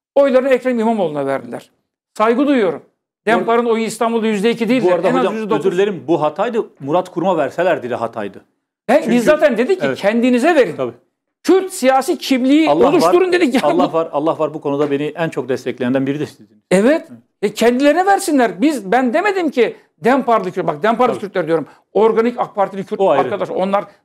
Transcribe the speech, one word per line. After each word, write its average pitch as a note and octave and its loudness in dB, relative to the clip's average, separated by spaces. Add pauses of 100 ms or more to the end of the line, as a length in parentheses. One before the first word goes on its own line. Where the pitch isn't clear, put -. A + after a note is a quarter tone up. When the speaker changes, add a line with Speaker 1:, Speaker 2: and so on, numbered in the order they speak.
(160)
Speaker 1:
oylarını C4+ 2
Ekrem B3 0
İmamoğlu'na F#3+ -2
verdiler. B2+ -8 (480)
Saygı A#3+ 2
duyuyorum. A#3 0 (460)
Dem A3 2
Speaker 2:
Bu - 2
arada - -4
Speaker 1:
Para'nın A#3 0
oyu A3+ 0
İstanbul'da A3+ -2
yüzde G#3+ 0
iki A3+ -2
değil B3+ 2
de - 4
Speaker 2:
Bu F3+ 4
arada F3 0
Speaker 1:
en E3 0
az D#3 0
Speaker 2:
hocam, F#3+ 0
Speaker 1:
yüzde A3 -6
dokuz. G#3 -2
Speaker 2:
özür F3 -2
dilerim, F#3+ 0
bu D3+ 0
hataydı. G3 -2 (140)
Murat F3 -2
Kurum'a F3+ -2
verselerdi D3 -2
de A#2 -4
hataydı. G#2+ -8 (460)
Speaker 1:
Ben, B3 4
Speaker 2:
Çünkü D#4 -2
Speaker 1:
biz A#3+ 2
zaten D4+ 2
dedik F4+ 0
ki, - 0
Speaker 2:
Evet. B2+ -4
Speaker 1:
"Kendinize A#3+ 2
verin." F3+ 2
Speaker 2:
Tabii. B2+ -6 (520)
Speaker 1:
Kürt F#4+ 2
siyasi C4 0
kimliği C#4 2
Speaker 2:
Allah D4 4
Speaker 1:
oluşturun F4+ 4
Speaker 2:
var. F4 -2
Speaker 1:
dedik F4 2
ya. B3 2
Speaker 2:
Allah F3+ 2
Speaker 1:
Bu C#3 -8
Speaker 2:
var, D#3+ -2
Allah D3 -2
var, D3+ -2
bu D3+ -12
konuda C#3+ -2
beni C#3+ -2
en D#3 -4
çok B2+ -6
destekleyenlerden B2+ -2
biri C#3 -2
de D3 -6
sizdiniz. - -16 (100)
Speaker 1:
Evet. B3 2
Speaker 2:
Evet. - -20 (200)
Speaker 1:
E, G3+ -2
kendilerine C#4+ 2
versinler. C4 0
Biz, A#3 0
ben B3 2
demedim F#4 0
ki G#3+ 0 (220)
Dem A#3+ 0
Parti G3+ 0
Kürt, F3 -6
bak D3+ -4
Dem A3 0
Parti B3 2
Speaker 2:
Tabii. B2 -8
Speaker 1:
Kürtler F#3 -4
diyorum. D#3 0 (280)
Organik A3+ 2
AK - -6
Partili G3 -2
Kürt G#3 -6
Speaker 2:
O F#3+ 2
ayrı. C#3+ 2
Speaker 1:
arkadaş. F#3+ -4
Onlar G3 -2 (220)